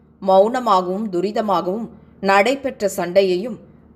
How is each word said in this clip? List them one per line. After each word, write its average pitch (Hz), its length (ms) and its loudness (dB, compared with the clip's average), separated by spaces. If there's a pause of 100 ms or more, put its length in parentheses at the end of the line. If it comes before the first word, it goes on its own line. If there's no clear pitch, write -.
(220)
மௌனமாகவும் 196 840 2
துரிதமாகவும் 196 800 -2 (340)
நடைபெற்ற 208 680 0
சண்டையையும் 190 680 0 (380)